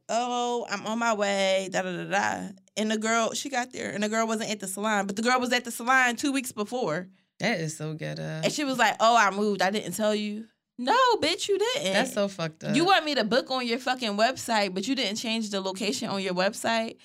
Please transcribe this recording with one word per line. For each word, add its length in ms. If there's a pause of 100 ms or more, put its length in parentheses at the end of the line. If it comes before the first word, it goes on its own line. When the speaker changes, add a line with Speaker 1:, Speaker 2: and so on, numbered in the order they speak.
Speaker 1:
"Oh, 600
I'm 160
on 140
my 160
way, 560
da, 100
da, 220
da, 0
da." 440 (300)
And 140
the 80
girl, 340
she 160
got 240
there, 180
and 120
the 60
girl 180
wasn't 240
at 80
the 80
salon, 400
but 80
the 80
girl 160
was 140
at 120
the 60
salon 460
two 140
weeks 200
before. 560 (320)
Speaker 2:
That 200
is 160
so 200
ghetto. 260 (220)
Speaker 1:
And 100
she 100
was 140
like, 220
"Oh, 180
I 140
moved. 320
I 80
didn't 220
tell 200
you." 320 (340)
No, 180 (200)
bitch, 300
you 120
didn't. 340
Speaker 2:
That's 200
so 140
fucked 360
up. 120
Speaker 1:
You 80
want 220
me 80
to 100
book 280
on 140
your 120
fucking 400
website, 560
but 140
you 80
didn't 220
change 340
the 100
location 480
on 140
your 100
website? 720